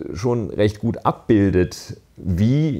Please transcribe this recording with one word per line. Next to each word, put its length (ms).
schon 380
recht 280
gut 260
abbildet, 920
wie 640